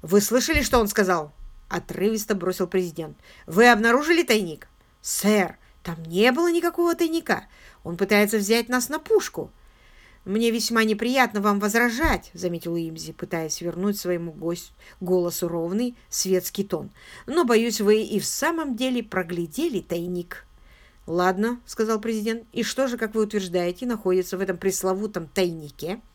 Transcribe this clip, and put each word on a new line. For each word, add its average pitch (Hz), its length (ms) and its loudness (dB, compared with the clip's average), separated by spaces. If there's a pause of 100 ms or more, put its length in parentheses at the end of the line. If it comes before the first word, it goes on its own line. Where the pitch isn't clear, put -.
"Вы 185 200 4
слышали, 262 400 2
что 254 180 4
он 214 80 2
сказал?" 180 440 0 (380)
отрывисто 208 640 -2
бросил 180 320 -2
президент. 165 500 -4 (280)
"Вы 220 240 6
обнаружили 247 540 4
тайник?" 202 440 0 (340)
"Сэр, 196 560 0 (260)
там 165 200 -10
не 185 280 4
было 339 200 2
никакого 339 440 2
тайника. 320 500 -2 (380)
Он 170 140 -8
пытается 208 400 2
взять 226 320 0
нас 247 200 -2
на 294 100 -4
пушку". - 520 0 (720)
"Мне 226 280 0
весьма 226 320 0
неприятно 233 580 0
вам 202 180 2
возражать", 233 760 0
заметил 170 400 -4
Уимзи, 160 380 -6
пытаясь 160 480 -6
вернуть 185 400 -4
своему 170 320 -4
гос-, 160 400 -8 (280)
голосу 175 480 0
ровный 180 480 -2 (140)
светский 190 540 -2
тон. 156 280 -6 (340)
"Но, 311 180 2
боюсь, 226 380 2
вы 214 220 4
и 208 160 -2
в - 60 -6
самом 311 500 -2
деле 247 260 -2
проглядели 185 800 -4
тайник". 175 680 -6 (640)
"Ладно", 190 580 0
сказал 220 340 -2
президент, 226 440 -4 (100)
"и 247 80 -2
что 262 260 -2
же, 240 100 -4
как 220 180 -4
вы 220 80 2
утверждаете, 180 640 0
находится 185 500 2
в 185 40 -2
этом 185 160 0
пресловутом 190 680 -2
тайнике?" 165 720 -4 (160)